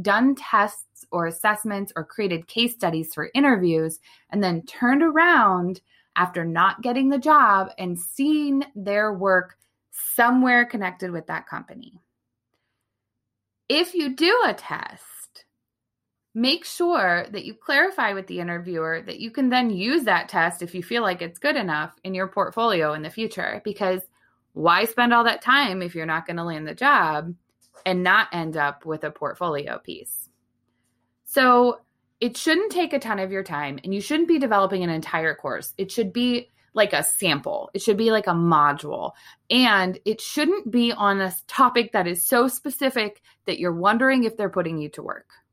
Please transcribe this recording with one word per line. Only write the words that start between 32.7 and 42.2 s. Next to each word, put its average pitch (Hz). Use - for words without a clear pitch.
take 349
a 277
ton 220
of 190
your 190
time, 143
and 190
you 202
shouldn't 311
be 330
developing 196
an 170
entire 160
course. -
It 190
should 202
be 240
like 208
a 151
sample. 147
It 196
should 208
be 226
like 208
a 180
module. 151
And 208
it 220
shouldn't 302
be 233
on 196
a 190
s-, -
topic 247
that 185
is 180